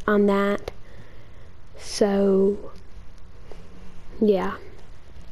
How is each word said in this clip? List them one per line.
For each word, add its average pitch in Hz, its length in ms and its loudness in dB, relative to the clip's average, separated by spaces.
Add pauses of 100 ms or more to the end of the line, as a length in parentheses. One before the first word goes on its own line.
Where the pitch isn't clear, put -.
on 208 180 6
that. 202 460 2 (1040)
So, 196 960 4 (1500)
yeah. 196 360 4 (760)